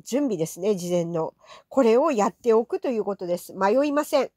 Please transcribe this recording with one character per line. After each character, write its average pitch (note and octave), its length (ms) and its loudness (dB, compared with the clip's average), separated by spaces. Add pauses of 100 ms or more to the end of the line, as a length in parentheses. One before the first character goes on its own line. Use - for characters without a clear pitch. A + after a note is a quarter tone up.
準 C#4+ 200 -2
備 A3 120 -2
で D#3+ 100 -2
す - 140 -14
ね、 G3+ 140 0
事 F3 160 -6
前 F3 160 0
の。 E3 280 -4 (340)
こ - 160 2
れ A3+ 120 6
を D#4 140 2
や A3+ 180 2
っ - 60 -4
て A#3 180 0
お A3+ 120 4
く F#4 160 -6
と D#4+ 80 -4
い A#3 100 -2
う G#3 60 -2
こ G3 120 -4
と F#3 100 -8
で F3 120 -2
す。 - 160 -16
迷 G#3 320 2
い D4 60 -2
ま D4 120 0
せ C#4+ 180 0
ん。 - 140 -6